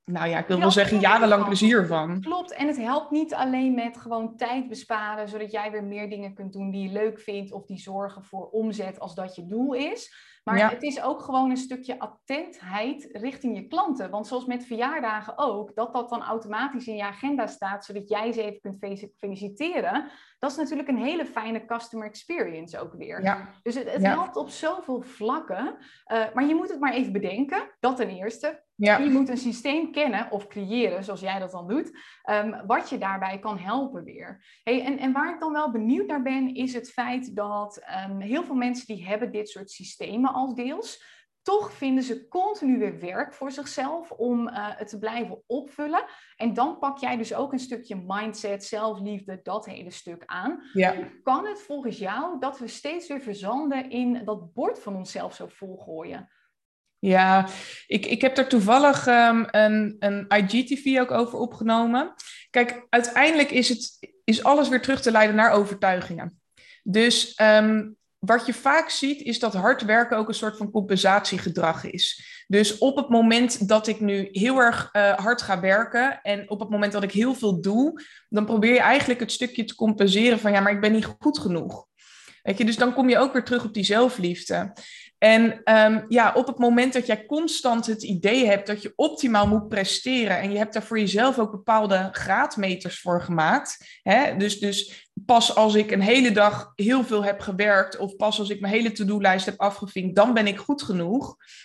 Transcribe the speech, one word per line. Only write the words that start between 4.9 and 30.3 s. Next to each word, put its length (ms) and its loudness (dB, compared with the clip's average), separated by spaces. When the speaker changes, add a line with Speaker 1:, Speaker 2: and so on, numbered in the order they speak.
Speaker 2:
zodat 220 -10
jij 200 -6
weer 120 -8
meer 260 -10
dingen 240 -12
kunt 200 -14
doen 180 -8
die 120 -6
je 100 -8
leuk 260 -4
vindt 320 -10
of 140 -16
die 140 -14
zorgen 440 -10
voor 260 -14
omzet 500 -6
als 160 -14
dat 200 -12
je 100 -16
doel 280 -4
is. 600 -8
Maar 140 0
Speaker 1:
Ja. 120 4
Speaker 2:
het 140 -6
is 180 -6
ook 200 -4
gewoon 280 0
een 80 0
stukje 420 -10
attentheid 1120 -10
richting 460 -8
je 100 -14
klanten. 420 -2
Want 180 -8
zoals 180 -8
met 200 -6
verjaardagen 720 -6
ook, 380 -4
dat 180 -4
dat 160 -6
dan 140 -8
automatisch 640 -8
in 80 -10
je 80 -8
agenda 440 -6
staat, 380 -10
zodat 240 -12
jij 220 -2
ze 120 -4
even 180 -10
kunt 180 -12
fe-, 380 -12
feliciteren. 960 -6
Dat 120 -4
is 60 -12
natuurlijk 300 -6
een 160 -2
hele 220 -4
fijne 400 -8
customer 420 -10
experience 720 -10
ook 140 -14
weer. 300 -12
Speaker 1:
Ja. 260 -2
Speaker 2:
Dus 120 -6
het, 180 -8
het 80 -2
Speaker 1:
Ja. 120 4
Speaker 2:
helpt 220 -4
op 140 -6
zoveel 520 -6
vlakken. 760 -8
Eh, 180 -2
maar 120 2
je 100 2
moet 140 -2
het 100 -8
maar 140 -2
even 200 -2
bedenken. 680 -4
Dat 180 0
ten 120 -4
eerste. 540 -8
Speaker 1:
Ja. 220 4
Speaker 2:
En 60 0
je 60 2
moet 200 4
een 80 -4
systeem 540 -4
kennen 400 -2